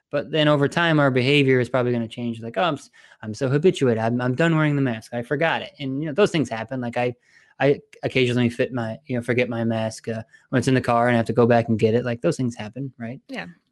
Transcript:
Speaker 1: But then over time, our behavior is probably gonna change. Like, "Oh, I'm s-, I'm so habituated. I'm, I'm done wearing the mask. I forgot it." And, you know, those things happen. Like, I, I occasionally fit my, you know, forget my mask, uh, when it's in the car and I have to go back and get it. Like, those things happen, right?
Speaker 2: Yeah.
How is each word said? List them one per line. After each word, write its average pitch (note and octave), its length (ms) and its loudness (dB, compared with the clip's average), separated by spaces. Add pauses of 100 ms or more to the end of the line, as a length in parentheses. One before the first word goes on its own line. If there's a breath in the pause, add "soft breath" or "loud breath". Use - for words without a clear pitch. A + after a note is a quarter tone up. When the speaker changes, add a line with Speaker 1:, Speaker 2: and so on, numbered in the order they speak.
Speaker 1:
But - 220 -6
then D3+ 180 2
over C#3+ 180 4
time, E3 320 2
our C#3+ 120 4
behavior C3 500 4
is A#2+ 80 -2
probably B2 240 0
gonna A#2 140 -2
change. A#2 340 -8
Like, A2+ 160 -10
"Oh, F#3+ 60 0
I'm E3+ 100 0
s-, - 160 -12 (320 soft breath)
I'm A2 120 -10
so C3+ 140 -4
habituated. C#3 560 2
I'm, A#2+ 160 0
I'm B2+ 160 0
done E3 220 2
wearing D3+ 180 2
the C#3 60 0
mask. A#2 320 -6
I A#2+ 80 -4
forgot C#3+ 400 -2
it." F#2 180 -12
And, C3+ 220 -6
you D#3+ 60 -6
know, D3 60 -8
those G3+ 180 2
things C#3+ 180 0
happen. A2+ 320 -6
Like, A#2+ 160 -6
I, B2 180 -2 (460 soft breath)
I C#3 180 2 (240)
occasionally B2 460 2
fit B2+ 240 -2
my, A2+ 320 -6
you B2+ 100 -6
know, A#2+ 60 -4
forget B2 260 0
my A#2 160 -4
mask, A2+ 460 -4
uh, A2+ 140 -6 (260 soft breath)
when C3 100 0
it's A#2+ 80 0
in C3 60 2
the B2+ 80 2
car A#2+ 260 2
and B2 80 2
I - 20 4
have A#2 100 0
to A#2+ 60 -2
go A#2+ 120 4
back A#2 240 4
and A2+ 100 2
get A2 140 2
it. B2 100 0
Like, A#2+ 180 -6
those E3+ 140 0
things B2 200 -4
happen, B2 420 -12
right? A#2+ 320 -12
Speaker 2:
Yeah. A#3+ 160 -10 (260)